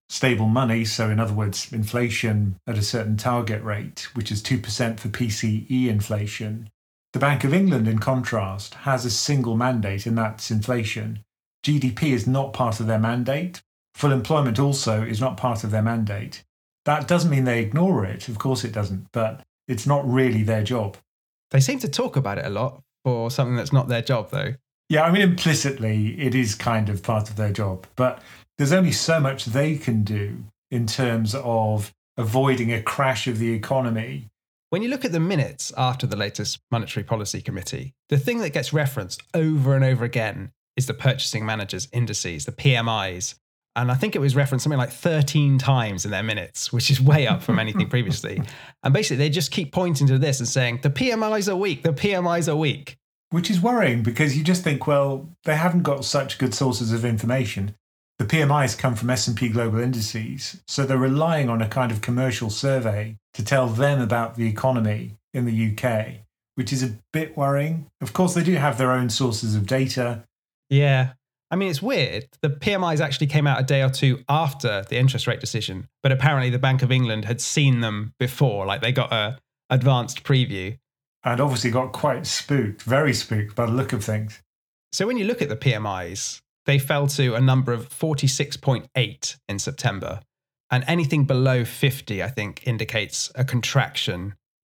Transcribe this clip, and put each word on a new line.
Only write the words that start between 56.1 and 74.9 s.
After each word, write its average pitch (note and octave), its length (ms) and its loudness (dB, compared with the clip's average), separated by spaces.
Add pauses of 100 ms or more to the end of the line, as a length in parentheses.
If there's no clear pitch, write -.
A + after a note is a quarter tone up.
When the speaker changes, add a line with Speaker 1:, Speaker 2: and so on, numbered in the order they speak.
Speaker 1:
good A#2+ 160 0
sources A#2 400 0
of A#2 140 0
information. A2 680 0 (440)
The G#2+ 60 -2
P D#3 180 2
M C#3 80 4
Is C#3 240 2
come B2+ 220 0
from A#2 120 -2
S B2+ 200 0
and A2+ 80 -2
P B2 120 0
Global A2+ 300 0
Indices, A#2+ 880 -4
so - 180 -2
they're C3 140 2
relying C#3+ 500 2
on A#2 140 0
a G#2 60 0
kind B2 220 0
of G#2+ 120 -2
commercial A#2+ 480 -2
survey A2 640 -2 (180)
to G#2 100 -6
tell B2+ 240 2
them C3+ 320 2
about A#2 340 0
the A#2 140 0
economy A2 640 0 (200)
in B2 120 -2
the A#2 80 0
U A2 200 2
K, A2 500 -4 (340)
which B2+ 160 -2
is B2+ 100 0
a A2+ 160 -4 (140)
bit D#3 240 -4
worrying. C#3+ 500 0 (140)
Of - 120 -6
course, F3+ 220 2
they E3+ 80 2
do F3+ 120 4
have C#3 220 2
their B2+ 140 2
own B2+ 180 2
sources A2 460 0
of G#2 140 0
data. B2 560 0 (440)
Speaker 2:
Yeah. C3+ 440 4 (400)
I - 20 0
mean, F#3+ 160 0
it's C#3+ 100 -2
weird. C3 460 -2 (140)
The D3 100 2
P D3 220 -2
M F#3+ 100 0
Is E3 180 2
actually D3 280 0
came D3 180 2
out B2+ 140 2
a - 20 0
day C3+ 200 2
or C3 80 4
two C3+ 380 2
after C3+ 600 0
the A#2+ 100 -2